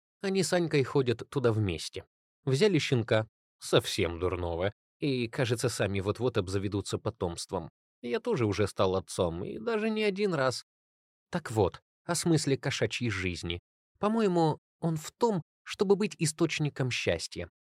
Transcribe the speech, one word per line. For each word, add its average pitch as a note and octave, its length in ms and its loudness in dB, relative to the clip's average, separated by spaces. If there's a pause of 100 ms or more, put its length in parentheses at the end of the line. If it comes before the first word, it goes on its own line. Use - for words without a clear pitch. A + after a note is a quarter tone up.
(220)
Они F#3+ 220 2
с - 80 -4
Анькой D#3 320 2
ходят A#2+ 460 0
туда A#2+ 220 2
вместе. F#2+ 540 -2 (380)
Взяли D#3 360 4
щенка, A2+ 480 2 (320)
совсем E2+ 600 0
дурного, F2+ 540 -2 (280)
И, B2+ 260 -2
кажется, A#2+ 400 0
сами G2+ 320 -2
вот-вот G#2+ 380 -2
обзаведутся G2 640 -2
потомством. E2+ 680 -6 (340)
Я A#3+ 160 -4
тоже F#3+ 260 0
уже G2+ 220 2
стал F#2+ 280 2
отцом, F2+ 480 -2
и - 140 -8
даже A3 320 -2
не G#3+ 140 0
один G3 320 0
раз. C3 280 0 (680)
Так E3 200 -4
вот, G#2 300 2 (240)
о E3+ 100 -2
смысле D3+ 420 2
кошачьей A#2+ 540 -2
жизни. F2 480 -4 (400)
По-моему, F#3+ 600 2 (200)
он E3 180 -2
в - 140 -14
том, G#3+ 300 0 (220)
чтобы G3+ 320 2
быть G3+ 240 0
источником D3+ 720 0
счастья, F2 580 -4 (220)